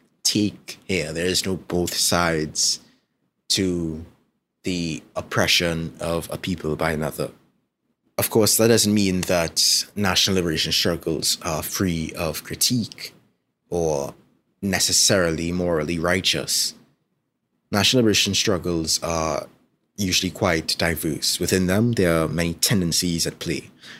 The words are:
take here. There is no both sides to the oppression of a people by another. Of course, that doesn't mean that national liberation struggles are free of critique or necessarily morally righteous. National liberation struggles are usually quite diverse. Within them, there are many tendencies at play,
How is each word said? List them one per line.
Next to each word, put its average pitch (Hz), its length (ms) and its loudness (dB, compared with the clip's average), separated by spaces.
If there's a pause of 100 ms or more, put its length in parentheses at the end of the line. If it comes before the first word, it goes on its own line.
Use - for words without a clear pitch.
(240)
take - 600 -2
here. 80 260 -2
There 85 140 -4
is 90 220 0
no 95 100 -2
both 87 380 -2
sides 82 840 0 (680)
to 85 540 0 (600)
the 85 400 -4 (120)
oppression 82 840 0
of 85 320 -2
a 82 60 -6
people - 360 -4
by 80 180 0
another. 78 380 -4 (840)
Of - 140 -2
course, 107 260 4
that 113 120 6
doesn't 107 260 6
mean 95 280 2
that - 600 0 (100)
national 98 420 2
liberation 80 360 0
struggles 82 680 0
are 78 200 -4
free 82 540 -2
of 80 280 -4
critique - 680 -4 (560)
or 76 460 -2 (480)
necessarily 87 880 2
morally 85 460 0
righteous. 87 760 0 (960)
National 104 340 4
liberation 101 280 2
struggles 85 680 0
are 80 460 -2 (480)
usually 90 340 0
quite 82 480 0
diverse. 82 600 -2
Within 90 280 2
them, 107 260 2
there 85 300 2
are 80 60 -2
many 82 260 -2
tendencies 85 720 0
at 76 120 -8
play, 73 320 -6 (300)